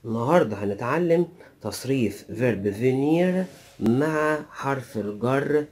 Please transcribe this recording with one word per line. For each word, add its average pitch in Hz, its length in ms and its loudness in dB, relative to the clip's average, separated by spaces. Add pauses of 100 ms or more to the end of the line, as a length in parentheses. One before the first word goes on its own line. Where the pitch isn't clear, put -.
النهاردة 117 580 2
هنتعلم 160 640 0 (340)
تصريف 117 640 -4 (100)
فيرب 107 340 0
فينير 147 720 2 (360)
مع 151 600 2 (120)
حرف 135 460 -6
الجر 131 760 0